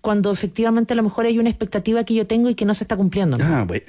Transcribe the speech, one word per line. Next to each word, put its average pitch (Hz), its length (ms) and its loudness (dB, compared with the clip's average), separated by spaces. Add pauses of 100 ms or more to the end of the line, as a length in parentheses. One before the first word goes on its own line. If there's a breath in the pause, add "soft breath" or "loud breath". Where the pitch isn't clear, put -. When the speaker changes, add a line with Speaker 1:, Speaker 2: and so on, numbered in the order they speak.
Speaker 1:
cuando 208 320 0
efectivamente 226 600 0
a - 40 0
lo 226 60 0
mejor 220 240 0
hay 226 120 0
una 233 120 2
expectativa 220 520 -2
que 226 120 -2
yo 214 120 0
tengo 233 220 2
y 233 60 0
que 214 100 -2
no 208 80 2
se 202 100 -4
está 196 140 -4
cumpliendo, 185 400 2
¿no? 143 80 2
Speaker 2:
Ah, 151 180 2
bueno, - 260 -4